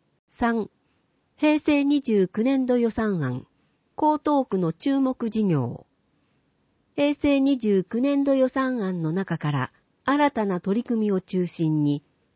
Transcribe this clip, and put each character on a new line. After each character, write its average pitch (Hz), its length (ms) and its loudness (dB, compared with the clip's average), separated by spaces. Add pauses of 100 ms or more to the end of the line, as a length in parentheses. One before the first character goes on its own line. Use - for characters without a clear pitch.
(320)
三、 233 400 -4 (640)
平 302 220 2
成 285 260 2
二 285 160 0
十 202 260 2
九 214 160 -2
年 262 220 0
度 247 140 2
予 233 100 2
算 208 340 -2
案、 127 220 -4 (500)
江 302 220 0
東 294 300 0
区 196 100 -2
の 165 160 0
注 277 260 -2
目 254 300 -2
事 220 140 -2
業。 147 420 -2 (1080)
平 294 180 2
成 285 260 2
二 269 200 2
十 202 240 2
九 226 180 -6
年 277 220 2
度 277 100 2
予 262 160 2
算 254 320 -2
案 185 220 -4
の 156 80 -2
中 180 260 -2
か 151 140 -4
ら 131 200 -2 (340)
新 285 260 2
た 214 160 -2
な 180 120 -2
取 202 220 -2
り - 20 -4
組 226 180 -2
み 208 100 0
を 185 100 0
中 185 240 -4
心 156 380 0
に、 143 180 0 (340)